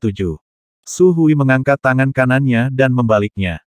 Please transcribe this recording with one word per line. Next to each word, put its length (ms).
tuju." 400
Su 300
Hui 240
mengangkat 420
tangan 300
kanannya 580
dan 220
membaliknya. 800